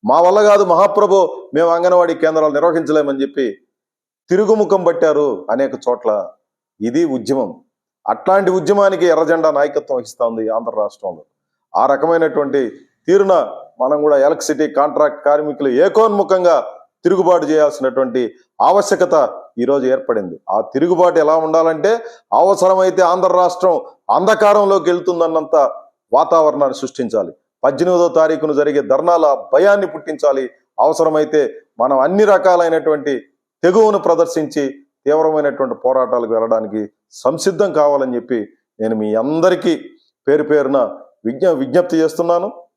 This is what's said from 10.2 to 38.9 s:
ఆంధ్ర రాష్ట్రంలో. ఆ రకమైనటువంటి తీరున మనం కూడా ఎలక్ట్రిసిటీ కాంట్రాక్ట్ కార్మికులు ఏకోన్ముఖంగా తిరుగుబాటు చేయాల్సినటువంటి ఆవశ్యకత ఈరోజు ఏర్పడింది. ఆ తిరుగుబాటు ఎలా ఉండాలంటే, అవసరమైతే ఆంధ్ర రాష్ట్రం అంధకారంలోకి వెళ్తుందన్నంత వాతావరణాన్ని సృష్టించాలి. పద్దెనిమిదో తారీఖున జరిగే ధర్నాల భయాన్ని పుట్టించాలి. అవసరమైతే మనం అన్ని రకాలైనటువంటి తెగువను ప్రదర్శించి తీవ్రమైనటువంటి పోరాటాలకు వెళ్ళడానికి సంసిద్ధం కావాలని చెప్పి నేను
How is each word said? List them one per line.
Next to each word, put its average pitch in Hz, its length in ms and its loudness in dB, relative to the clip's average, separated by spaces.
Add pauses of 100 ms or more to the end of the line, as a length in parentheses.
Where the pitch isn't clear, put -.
ఆంధ్ర 113 260 -4
రాష్ట్రంలో. 101 500 -8 (500)
ఆ 107 100 2
రకమైనటువంటి 139 840 0 (380)
తీరున 180 440 2 (300)
మనం 147 200 0
కూడా 147 160 2
ఎలక్ట్రిసిటీ 147 560 0
కాంట్రాక్ట్ 143 520 -2
కార్మికులు 147 440 0
ఏకోన్ముఖంగా 190 1000 2 (360)
తిరుగుబాటు 175 420 2
చేయాల్సినటువంటి 131 880 0 (280)
ఆవశ్యకత 175 720 2 (260)
ఈరోజు 131 280 0
ఏర్పడింది. 110 520 -4 (100)
ఆ 101 120 0
తిరుగుబాటు 170 580 0
ఎలా 156 160 2
ఉండాలంటే, 160 680 0 (300)
అవసరమైతే 185 680 2
ఆంధ్ర 185 260 2
రాష్ట్రం 180 540 0 (300)
అంధకారంలోకి 196 800 2
వెళ్తుందన్నంత 165 680 -2 (580)
వాతావరణాన్ని 143 600 0
సృష్టించాలి. 110 560 -6 (320)
పద్దెనిమిదో 170 440 0
తారీఖున 156 440 0
జరిగే 143 300 0
ధర్నాల 147 720 0
భయాన్ని 196 340 2
పుట్టించాలి. 147 640 -4 (300)
అవసరమైతే 151 760 0 (240)
మనం 131 200 0
అన్ని 180 240 2
రకాలైనటువంటి 160 960 0 (440)
తెగువను 208 360 4
ప్రదర్శించి 156 760 -2 (300)
తీవ్రమైనటువంటి 147 720 -2
పోరాటాలకు 123 580 -2
వెళ్ళడానికి 110 580 -4 (200)
సంసిద్ధం 165 600 -2
కావాలని 143 420 0
చెప్పి 120 340 -6 (300)
నేను 113 160 -4